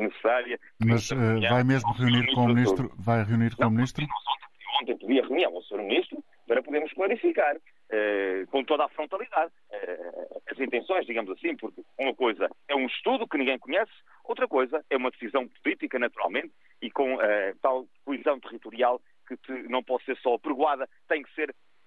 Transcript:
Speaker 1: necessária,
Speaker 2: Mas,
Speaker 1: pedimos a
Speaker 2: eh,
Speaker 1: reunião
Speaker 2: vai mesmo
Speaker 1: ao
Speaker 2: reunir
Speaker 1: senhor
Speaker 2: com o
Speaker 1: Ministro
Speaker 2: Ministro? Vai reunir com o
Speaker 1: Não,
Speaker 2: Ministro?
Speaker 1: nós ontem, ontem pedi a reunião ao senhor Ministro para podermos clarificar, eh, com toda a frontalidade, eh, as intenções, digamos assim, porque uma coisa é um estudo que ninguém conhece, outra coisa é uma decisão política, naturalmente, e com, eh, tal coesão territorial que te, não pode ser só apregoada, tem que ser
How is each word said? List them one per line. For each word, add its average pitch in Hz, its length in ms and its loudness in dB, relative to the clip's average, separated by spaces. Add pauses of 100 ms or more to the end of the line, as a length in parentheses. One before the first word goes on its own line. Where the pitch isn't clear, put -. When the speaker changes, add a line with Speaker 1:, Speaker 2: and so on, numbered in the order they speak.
Speaker 1:
necessária, 117 600 0 (200)
Speaker 2:
Mas, 113 280 4
Speaker 1:
pedimos - 40 -4
a 113 40 -2
Speaker 2:
eh, - 20 -2
Speaker 1:
reunião 113 360 4
Speaker 2:
vai 123 100 4
mesmo 127 260 2
Speaker 1:
ao 131 60 0
Speaker 2:
reunir 120 260 4
Speaker 1:
senhor - 140 0
Speaker 2:
com 123 60 4
o 120 60 6
Speaker 1:
Ministro 120 360 4
Speaker 2:
Ministro? 98 200 -8
Vai 113 200 2
reunir 117 320 2
com - 60 0
o 120 40 4
Speaker 1:
Não, 113 60 4
Speaker 2:
Ministro? 127 320 0
Speaker 1:
nós 135 200 -8 (120)
ontem, - 580 -6
ontem - 140 -10
pedi 131 120 4
a 120 40 2
reunião 135 320 0
ao - 80 -10
senhor 104 200 -6
Ministro 156 400 -2 (240)
para 120 160 2
podermos 151 300 -2
clarificar, 196 640 2 (340)
eh, 98 600 0
com 135 120 0
toda 147 220 2
a 131 40 -2
frontalidade, 165 600 -4 (200)
eh, 87 560 -10 (240)
as 113 80 -10
intenções, 131 460 -2
digamos 110 260 -4
assim, 156 240 -4
porque - 260 -12 (160)
uma 131 160 -2
coisa 104 360 0 (180)
é 143 80 -2
um 131 100 0
estudo 226 420 -2
que 160 100 -4
ninguém 131 200 0
conhece, 170 340 -2 (320)
outra - 240 -2
coisa 131 420 0
é 139 80 2
uma 127 120 0
decisão 123 380 -4 (160)
política, 156 340 -4
naturalmente, 113 540 -2 (300)
e 113 100 -8
com, 131 300 0
eh, 104 400 2
tal 131 260 0 (180)
coesão 139 340 -2
territorial 120 640 -2 (260)
que 127 100 -10
te, - 140 -14 (180)
não 127 120 -2
pode 127 240 -4
ser 127 120 -4
só 123 180 2
apregoada, 139 520 0 (200)
tem 156 160 -2
que - 100 -20
ser 151 220 -6 (320)